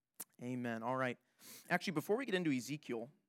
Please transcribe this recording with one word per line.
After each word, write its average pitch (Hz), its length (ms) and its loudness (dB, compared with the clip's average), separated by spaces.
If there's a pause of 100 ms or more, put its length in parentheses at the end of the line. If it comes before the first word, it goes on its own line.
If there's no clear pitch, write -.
(420)
Amen. 123 400 -2
All 123 140 0
right. 127 220 0 (500)
Actually, 160 240 2
before 156 240 2
we 269 80 -2
get 233 100 2
into 180 160 4
Ezekiel, 127 600 -2 (180)